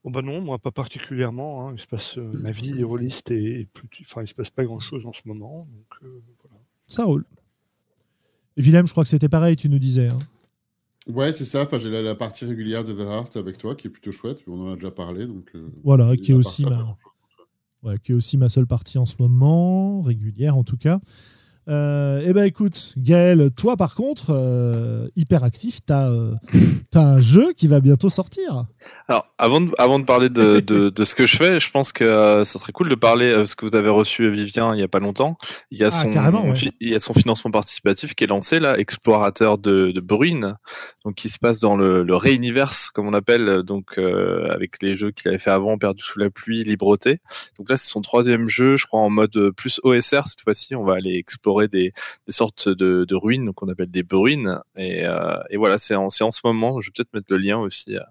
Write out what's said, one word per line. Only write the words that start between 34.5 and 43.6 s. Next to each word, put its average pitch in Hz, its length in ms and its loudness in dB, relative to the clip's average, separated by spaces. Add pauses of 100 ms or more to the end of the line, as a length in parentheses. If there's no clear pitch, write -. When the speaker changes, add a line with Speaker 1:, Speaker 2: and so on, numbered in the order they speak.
Speaker 4:
il 104 60 -2
y - 20 0
a 92 60 -2
pas 98 100 -2
longtemps. 127 400 -2 (320)
Il 110 100 -14
y 107 40 4
a - 20 4
Speaker 2:
Ah, 107 40 4
Speaker 4:
son 127 200 0
Speaker 2:
carrément, 156 340 2
ouais. 131 100 0
Speaker 4:
fi-, 131 260 -4
il 117 100 -6
y 110 40 0
a 107 60 0
son - 140 -4
financement 113 360 2
participatif 104 640 -2
qui - 100 -2
est - 20 0
lancé, 101 340 0
là, 135 180 0
Explorateur 107 800 2
de, 98 340 2
de 92 120 -4
Bruine, 107 560 -2 (440)
donc 107 120 -8
qui - 160 -8
se - 80 -6
passe 113 220 0
dans 104 160 4
le, 92 260 4
le 90 140 2
réuniverse, 127 760 2
comme 104 160 -6
on 104 40 -4
l'appelle, 104 520 2